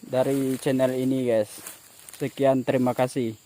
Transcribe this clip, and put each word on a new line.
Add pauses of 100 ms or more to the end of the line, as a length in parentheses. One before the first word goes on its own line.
dari
channel
ini
guys. (640)
Sekian,
terima
kasih. (120)